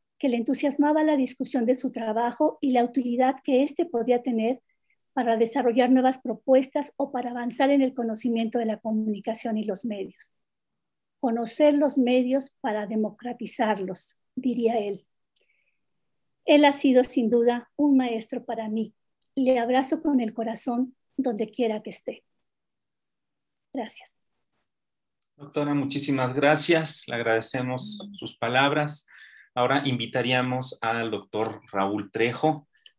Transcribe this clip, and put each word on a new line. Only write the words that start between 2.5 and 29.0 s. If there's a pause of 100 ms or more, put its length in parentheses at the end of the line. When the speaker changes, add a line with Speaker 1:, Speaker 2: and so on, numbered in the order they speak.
Speaker 1:
y
la
utilidad
que
éste
podía
tener (540)
para
desarrollar
nuevas
propuestas
o
para
avanzar
en
el
conocimiento
de
la
comunicación
y
los
medios. (840)
"Conocer
los
medios (100)
para
democratizarlos", (160)
diría
él. (1400)
Él
ha
sido
sin
duda
un
maestro
para
mí. (420)
Le
abrazo
con
el
corazón (200)
donde
quiera
que
esté. (1500)
Gracias. (1200)
Speaker 2:
Doctora,
muchísimas
gracias.
Le
agradecemos
sus
palabras. (480)